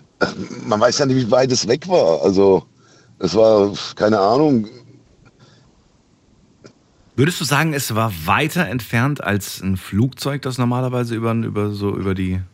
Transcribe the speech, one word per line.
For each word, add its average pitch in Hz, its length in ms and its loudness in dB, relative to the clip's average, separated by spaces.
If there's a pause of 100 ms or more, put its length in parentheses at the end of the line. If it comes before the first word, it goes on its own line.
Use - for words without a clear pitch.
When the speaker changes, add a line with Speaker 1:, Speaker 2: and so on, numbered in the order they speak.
(680)
Speaker 1:
Man 107 120 2
weiß 117 200 2
ja 143 80 0
nicht, 131 100 2
wie 123 160 0
weit 127 180 2
es 120 160 -2
weg 151 220 -2
war. 90 340 2
Also, 95 400 4 (560)
es 87 160 -4
war, 107 380 4 (240)
keine 107 240 2
Ahnung. 117 480 2 (2500)
Speaker 2:
Würdest 151 240 0
du 170 40 -6
sagen, 151 280 0
es 131 220 -6
war 113 180 0 (120)
weiter 143 440 0
entfernt 123 560 -2
als 98 380 -4
ein 95 140 -2
Flugzeug, 135 640 -4
das 127 160 -6
normalerweise 123 580 -2
über, 113 160 -2
über, 104 380 -2
so 101 260 -2
über 95 180 -2
die 92 260 -2 (140)